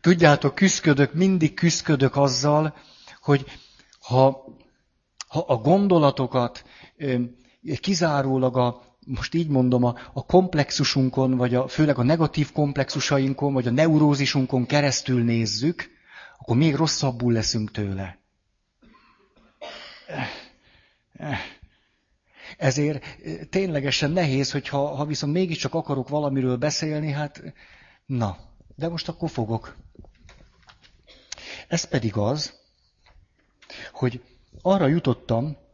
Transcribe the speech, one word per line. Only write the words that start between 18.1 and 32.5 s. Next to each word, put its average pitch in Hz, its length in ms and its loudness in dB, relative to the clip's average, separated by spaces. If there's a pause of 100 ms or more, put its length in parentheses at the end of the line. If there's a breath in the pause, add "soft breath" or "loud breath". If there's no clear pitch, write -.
Ezért, 143 480 -2 (180 loud breath)
ö, 156 260 -12
ténylegesen 151 640 -2
nehéz, 139 400 0
hogyha, 143 440 -4
ha 147 100 -4
viszont 147 280 -4
mégiscsak 170 400 -2
akarok 139 360 -4
valamiről 135 480 0
beszélni, 151 540 -4
hát, 147 320 -8 (600 soft breath)
na, 110 320 -2 (380)
de 156 120 -6
most 170 200 -6
akkor 170 220 -6
fogok. 113 460 -6 (1900 loud breath)
Ez - 160 -2
pedig 110 340 -2
az, 127 360 -2 (1400 loud breath)